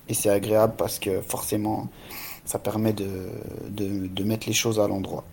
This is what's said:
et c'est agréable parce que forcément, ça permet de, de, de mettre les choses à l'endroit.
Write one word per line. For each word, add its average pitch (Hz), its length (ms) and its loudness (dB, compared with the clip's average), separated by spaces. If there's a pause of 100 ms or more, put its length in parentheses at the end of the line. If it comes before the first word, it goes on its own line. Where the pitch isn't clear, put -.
et 117 60 0
c'est - 160 2
agréable 107 460 6
parce - 200 0
que 95 240 0
forcément, - 680 -2 (540)
ça - 140 -2
permet 107 340 2
de, 101 160 -2 (600)
de, 98 380 -2
de 95 160 -4
mettre 110 240 0
les 110 60 0
choses 107 260 2
à 104 80 6
l'endroit. 87 460 -4